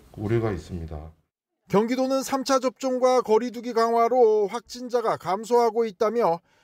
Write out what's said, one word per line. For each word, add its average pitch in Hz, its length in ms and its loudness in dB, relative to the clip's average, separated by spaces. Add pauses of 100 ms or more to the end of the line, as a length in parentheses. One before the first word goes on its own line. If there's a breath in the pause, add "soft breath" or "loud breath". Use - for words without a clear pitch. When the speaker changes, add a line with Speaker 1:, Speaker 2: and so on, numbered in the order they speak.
(160)
Speaker 1:
우려가 110 380 -2
있습니다. 80 580 -12 (580)
Speaker 2:
경기도는 254 540 0
삼 269 220 -4
차 269 140 2
접종과 254 640 0
거리두기 226 500 -2
강화로 226 720 4
확진자가 226 680 -4
감소하고 220 680 0
있다며 214 560 0 (240)